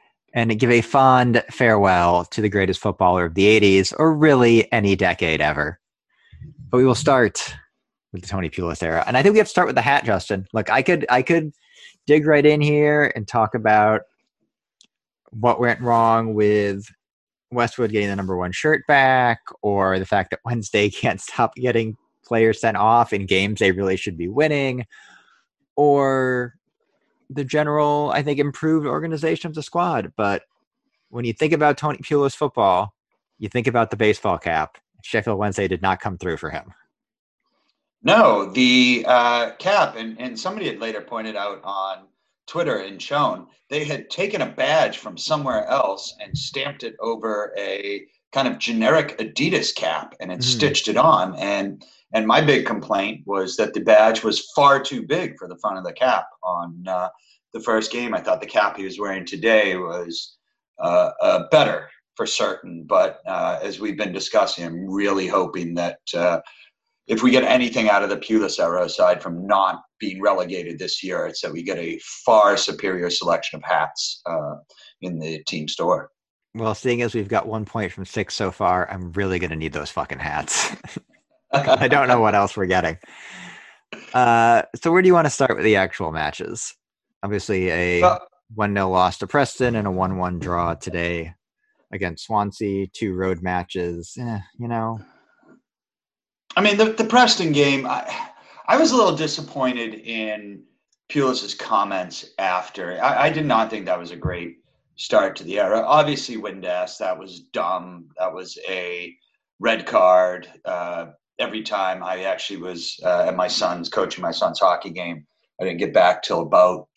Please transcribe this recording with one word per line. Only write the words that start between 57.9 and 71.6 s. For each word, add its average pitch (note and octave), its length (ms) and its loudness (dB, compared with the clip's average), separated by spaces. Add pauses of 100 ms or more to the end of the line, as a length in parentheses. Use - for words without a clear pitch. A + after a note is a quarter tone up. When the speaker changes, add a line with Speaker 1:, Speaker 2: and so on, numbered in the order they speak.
Speaker 2:
I G#2+ 60 -2
thought F#2 220 -2
the G#2 60 -12
cap G2+ 280 2
he G2 80 -12
was F#2+ 160 -10
wearing F#2+ 260 -6
today G2+ 520 2
was, E2+ 600 -10 (420)
uh, F2 320 2 (100)
uh, - 300 2
better - 380 2 (260)
for A2+ 100 -6
certain. F#2 600 -6
But, F#2 400 2
uh, F2+ 360 -4
as F#2+ 180 -8
we've G2+ 180 -6
been G2+ 140 -4
discussing, F#2+ 540 -2
I'm F2 240 -8
really G2 380 0
hoping F2 480 -2
that, F2 240 -4 (140)
uh, E2+ 280 0 (640)
if A2+ 160 -2
we B2 80 6
get B2 120 4
anything A#2+ 460 0
out G2+ 140 4
of G2 60 -4
the G2 80 -4
Pulis G#2 420 -2
era, F2 240 0
aside F2 380 2
from F2 260 -8
not G2 340 2 (180)
being F#2+ 220 -8
relegated F2+ 580 -2
this - 240 -8
year, F2 240 -4
it's E2 140 -10
that F2 100 -8
we D#2+ 120 -10